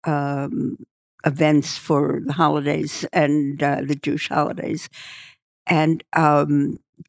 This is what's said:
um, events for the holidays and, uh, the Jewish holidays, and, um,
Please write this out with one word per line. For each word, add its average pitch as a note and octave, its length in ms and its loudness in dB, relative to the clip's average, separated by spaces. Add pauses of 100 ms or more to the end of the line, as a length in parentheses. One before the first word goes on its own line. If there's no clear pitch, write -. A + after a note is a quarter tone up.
um, C#3+ 760 -2 (480)
events D3+ 500 2
for D3 480 0
the C#3+ 80 -4
holidays D3+ 800 0
and, C#3+ 500 2
uh, C#3+ 220 0
the C#3+ 120 -2
Jewish D#3 320 -4
holidays, - 600 -4 (800)
and, D#3+ 360 2 (100)
um, D3 680 4 (300)